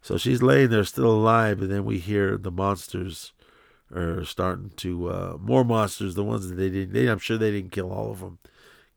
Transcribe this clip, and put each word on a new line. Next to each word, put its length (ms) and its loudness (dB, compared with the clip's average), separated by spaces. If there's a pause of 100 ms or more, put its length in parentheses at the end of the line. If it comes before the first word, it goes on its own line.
So 160 -4
she's 260 0
laying 280 6
there 140 4
still 260 2
alive, 500 4
and 100 -2
then 140 -2
we 140 -2
hear 400 0
the 140 -6
monsters 800 -4 (640)
are 300 -2
starting 520 -4
to, 340 -4
uh, 280 -6
more 260 4
monsters, 500 0
the 100 -2
ones 240 -4
that 60 -8
they 160 0
didn't, 240 -4
they, 120 4
I'm 120 2
sure 180 -4
they 160 2
didn't 200 -4
kill 200 -4
all 180 -6
of 100 -12
them, 180 -14 (580)